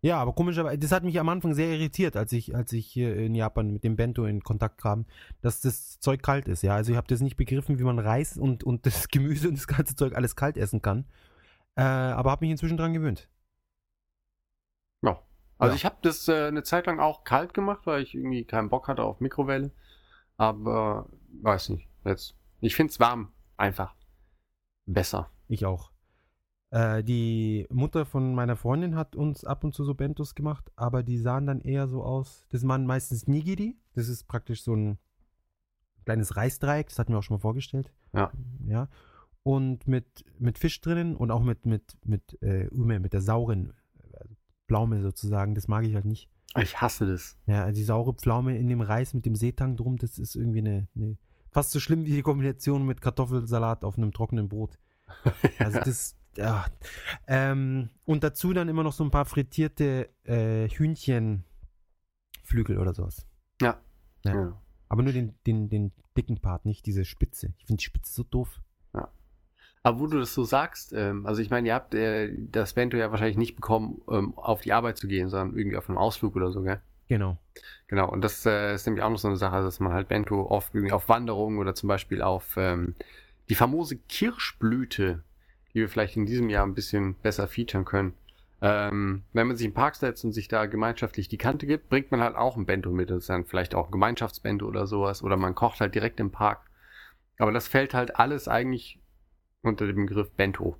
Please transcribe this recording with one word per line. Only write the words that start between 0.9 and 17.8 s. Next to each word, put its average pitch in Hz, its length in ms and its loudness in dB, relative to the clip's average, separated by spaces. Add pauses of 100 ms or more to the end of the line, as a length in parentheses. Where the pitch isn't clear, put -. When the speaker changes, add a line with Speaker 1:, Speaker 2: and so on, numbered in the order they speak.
Speaker 1:
hat 185 120 4
mich 175 140 2
am 160 100 2
Anfang 170 260 2
sehr 160 160 2
irritiert, 156 460 0
als 107 160 -2
ich, 117 220 -2
als 120 180 -2
ich 117 140 -2
hier 120 300 -2
in 110 180 0
Japan 110 380 0
mit 104 100 -4
dem 110 140 2
Bento 117 300 0
in 104 160 -2
Kontakt 107 380 -2
kam, 110 260 0 (340)
dass 120 220 0
das - 380 -4
Zeug 135 220 0
kalt 139 260 2
ist. 90 140 -2
Ja, 98 140 4
also 110 160 2
ich 120 60 4
hab 120 100 -4
das 120 140 2
nicht 139 140 0
begriffen, 139 420 0
wie 123 40 0
man 123 160 2
Reis 113 380 0
und, 131 260 0
und 123 240 0
das - 220 0
<laughs> - 0 -
Gemüse 147 400 2
und 151 100 2
das - 80 -8
ganze 143 300 0
Zeug 131 180 0
alles 123 220 0
kalt 147 220 -2
essen - 240 0
kann. 107 240 0 (680)
Äh, 127 60 2
aber 131 480 2
hab 143 120 0
mich 160 80 2
inzwischen 160 260 0
dran 165 160 0
gewöhnt. 156 360 -2 (1700)
Speaker 2:
Ja. 98 180 2 (380)
Also 123 140 6
Speaker 1:
Ja. 139 40 0
Speaker 2:
ich - 80 -4
hab - 180 -2
das, 160 260 2
äh, 156 180 4
eine 147 160 -2
Zeit 175 240 0
lang 165 140 -2
auch 151 240 0
kalt 151 300 0
gemacht, 202 320 -2